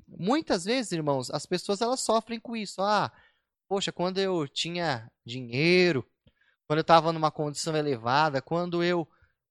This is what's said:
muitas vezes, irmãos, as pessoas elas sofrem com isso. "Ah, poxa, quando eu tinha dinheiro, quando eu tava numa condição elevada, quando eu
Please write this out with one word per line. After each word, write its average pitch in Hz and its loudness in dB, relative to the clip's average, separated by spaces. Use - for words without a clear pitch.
muitas 214 -2
vezes, 240 -2
irmãos, 143 -2
as - -6
pessoas 190 -4
elas 240 0
sofrem 226 -2
com 233 -10
isso. 202 -6
"Ah, 196 2
poxa, 196 -2
quando 185 -4
eu 185 0
tinha 160 -4
dinheiro, 135 2
quando 151 2
eu 156 0
tava 165 6
numa 156 0
condição 151 -4
elevada, 139 2
quando 170 -2
eu 170 0